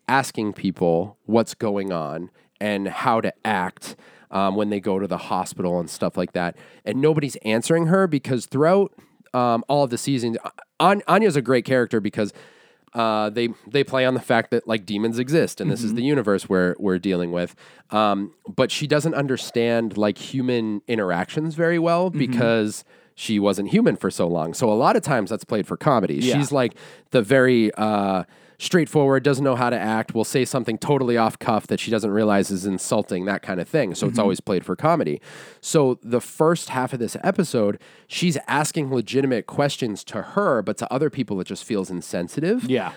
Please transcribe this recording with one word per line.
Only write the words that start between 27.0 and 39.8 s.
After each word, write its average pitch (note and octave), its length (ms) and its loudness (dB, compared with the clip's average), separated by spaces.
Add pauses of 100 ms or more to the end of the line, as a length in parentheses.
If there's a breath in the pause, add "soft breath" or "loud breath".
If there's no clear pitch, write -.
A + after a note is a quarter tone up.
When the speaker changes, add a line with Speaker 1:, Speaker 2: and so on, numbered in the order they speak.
Speaker 1:
the B2 100 4
very, B2 520 4
uh, G2+ 500 0 (360 soft breath)
straightforward, C#3 640 2
doesn't C#3 220 2
know C3 100 2
how A#2+ 160 2
to A#2 80 0
act, A2 380 -2
will A2 80 2
say C3 200 0
something A#2+ 340 -2
totally C3 380 0
off A2 220 2
cuff A2 300 0
that G2+ 100 0
she - 140 -4
doesn't G#2+ 180 0
realize G2+ 400 2
is F#2+ 160 -4
insulting, F#2+ 580 -2
that G2 160 -2
kind F#2 200 -6
of E2+ 80 -6
thing. A#2 260 -2
So - 140 -2
it's - 60 -2
Speaker 2:
Mm-hmm. A#2 80 0
Speaker 1:
always F#2+ 180 2
played F#2 240 -2
for F2+ 100 -4
comedy. C3+ 460 0 (400 loud breath)
So C3+ 420 2
the A#2 180 -2
first - 500 0
half B2+ 220 -2
of B2+ 60 -6
this A2+ 240 -4
episode, B2 560 0 (300 soft breath)
she's - 280 0 (120)
asking C#3+ 440 0
legitimate B2 540 0
questions C3+ 580 -2